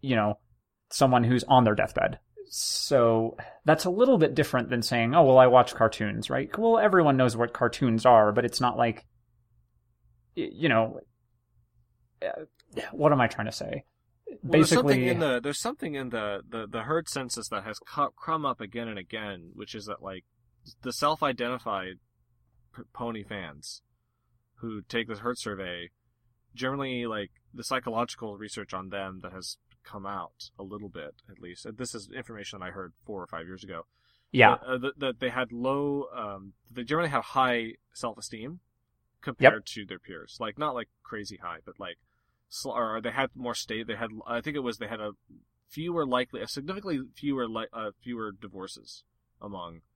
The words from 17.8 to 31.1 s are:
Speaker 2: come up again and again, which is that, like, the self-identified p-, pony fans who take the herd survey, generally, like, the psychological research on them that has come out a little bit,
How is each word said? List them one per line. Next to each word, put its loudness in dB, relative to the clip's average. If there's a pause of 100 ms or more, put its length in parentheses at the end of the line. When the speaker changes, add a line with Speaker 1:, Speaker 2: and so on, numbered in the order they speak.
Speaker 2:
come -4
up -4
again -8
and -10
again, -10
which -14
is -12
that, -12
like, -12 (600)
the -8
self-identified -2 (800)
p-, -16 (100)
pony -8
fans -14 (800)
who -10
take -4
the -8
herd -6
survey, -8 (640)
generally, -6
like, -8 (220)
the -16
psychological -6
research -12
on -8
them -8
that -14
has -14 (260)
come -14
out -12
a -14
little -12
bit, -14 (160)